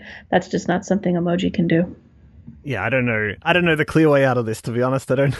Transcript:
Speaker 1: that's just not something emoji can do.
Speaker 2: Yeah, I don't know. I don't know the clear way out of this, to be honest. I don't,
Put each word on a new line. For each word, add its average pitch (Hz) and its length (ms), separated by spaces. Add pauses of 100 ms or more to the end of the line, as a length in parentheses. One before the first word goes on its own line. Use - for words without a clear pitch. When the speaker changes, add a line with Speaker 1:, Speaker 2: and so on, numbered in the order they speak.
(300)
Speaker 1:
that's 185 180
just 180 200
not 180 180
something 185 300
emoji 175 360
can 170 160
do. 170 280 (680)
Speaker 2:
Yeah, 110 200
I 113 60
don't 127 160
know. 107 280 (100)
I 170 100
don't 175 120
know 160 100
the 151 100
clear 160 240
way 139 160
out 127 120
of 117 80
this, 110 180
to 123 80
be 120 100
honest. 131 300
I 127 40
don't, 139 240